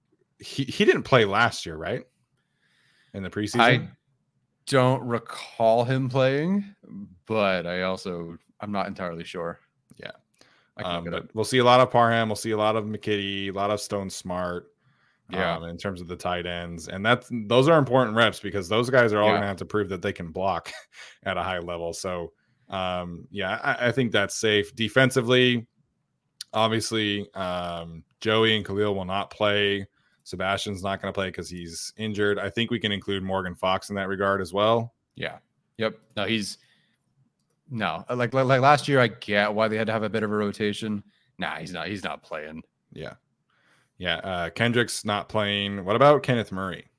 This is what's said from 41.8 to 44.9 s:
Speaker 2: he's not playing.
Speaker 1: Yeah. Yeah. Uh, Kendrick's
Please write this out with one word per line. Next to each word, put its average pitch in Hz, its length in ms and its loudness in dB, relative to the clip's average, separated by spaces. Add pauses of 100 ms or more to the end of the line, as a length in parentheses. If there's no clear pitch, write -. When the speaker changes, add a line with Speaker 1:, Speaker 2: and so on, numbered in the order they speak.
Speaker 2:
he's 98 160 -8
not 78 180 -8
playing. 78 400 -12 (300)
Speaker 1:
Yeah. - 220 -14 (840)
Yeah. 87 180 -2
Uh, 87 340 -4
Kendrick's 117 540 0